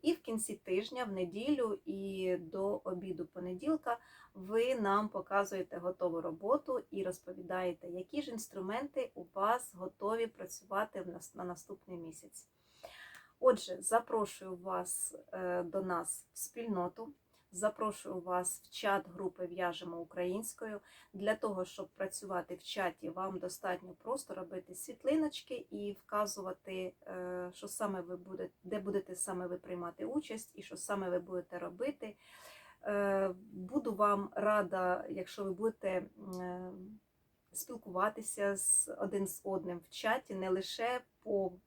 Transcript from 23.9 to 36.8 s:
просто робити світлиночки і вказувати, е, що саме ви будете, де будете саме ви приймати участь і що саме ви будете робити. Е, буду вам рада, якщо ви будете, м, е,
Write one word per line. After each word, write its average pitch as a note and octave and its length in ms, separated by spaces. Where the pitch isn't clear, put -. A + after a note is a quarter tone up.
просто A#3+ 300
робити F#3 420
світлиночки D4 960
і G3+ 240
вказувати, F#3+ 1000
е, F3+ 460
що G3+ 140
саме G3 340
ви F3 160
будете, F#3 360
де G#3 160
будете G3 360
саме F3+ 320
ви F3+ 100
приймати F3 480
участь A#3+ 500
і G3+ 60
що - 160
саме G3 320
ви F3+ 100
будете F3+ 400
робити. G#3 560
Е, G3 500
буду G#3 420
вам G3+ 420
рада, F#3+ 720
якщо F#3+ 340
ви G3 80
будете, F#3+ 460
м, F#3 440
е, F3+ 300